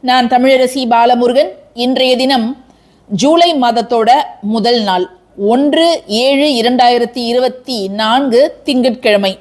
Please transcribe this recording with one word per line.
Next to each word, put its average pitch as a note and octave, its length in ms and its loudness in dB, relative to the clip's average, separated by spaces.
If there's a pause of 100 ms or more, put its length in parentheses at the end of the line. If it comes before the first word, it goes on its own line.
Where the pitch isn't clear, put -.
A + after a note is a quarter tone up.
நான் B3+ 260 0
தமிழரசி B3+ 580 2
பாலமுருகன். B3 640 2 (240)
இன்றைய B3+ 420 0
தினம் B3+ 300 0 (640)
ஜூலை D4 460 2
மாதத்தோட A#3 560 0 (320)
முதல் A3+ 400 -2
நாள், F#3 220 -2 (420)
ஒன்று C#4+ 400 2 (300)
ஏழு C#4 380 0
இரண்டாயிரத்தி A#3+ 720 0
இருபத்தி B3+ 500 -4 (120)
நான்கு, A3+ 520 0 (220)
திங்கட்கிழமை. A3+ 680 0 (100)